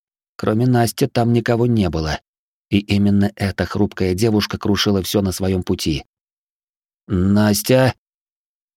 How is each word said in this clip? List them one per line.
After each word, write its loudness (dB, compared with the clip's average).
Кроме 0
Насти 0
там 0
никого 0
не 2
было, -4
и 2
именно 2
эта -4
хрупкая -2
девушка 0
крушила 0
всё -2
на 0
своём -2
пути. -4
«Настя!» 2